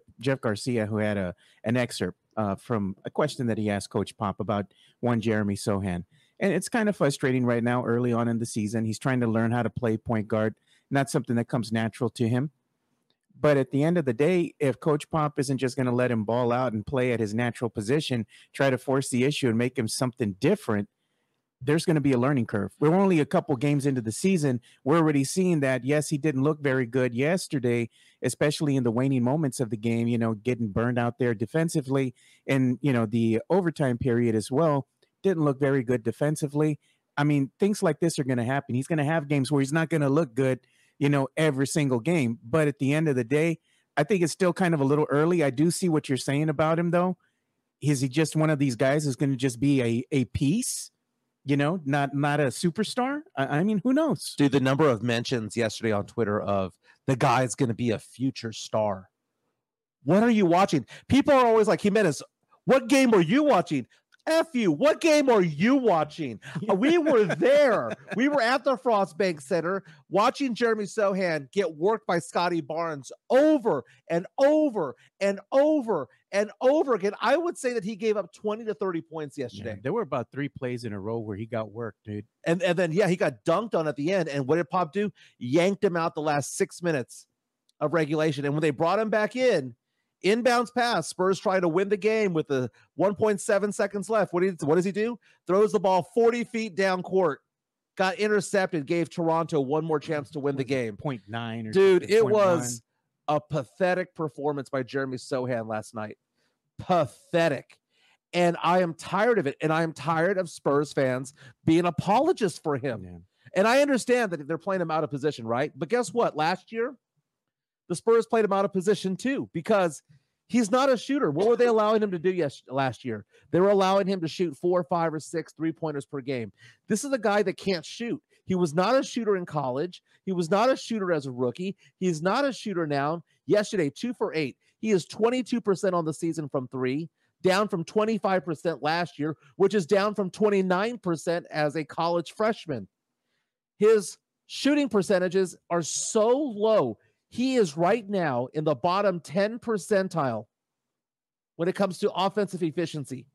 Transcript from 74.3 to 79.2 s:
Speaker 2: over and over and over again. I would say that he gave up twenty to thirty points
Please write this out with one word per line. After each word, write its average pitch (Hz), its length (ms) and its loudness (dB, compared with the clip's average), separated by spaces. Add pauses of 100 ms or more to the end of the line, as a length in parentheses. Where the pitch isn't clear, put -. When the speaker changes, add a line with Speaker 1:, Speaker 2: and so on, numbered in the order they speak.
Speaker 2:
over 277 580 4 (240)
and 196 200 0 (120)
over 269 580 2 (220)
and 208 200 0 (100)
over 277 320 4
again. 202 260 0
I 254 180 2
would 349 200 -2
say 247 160 -4
that 226 100 -2
he 220 120 -6
gave 208 220 0
up 175 140 -6
twenty 214 340 -6
to 214 100 -4
thirty 180 260 -4
points 156 340 -12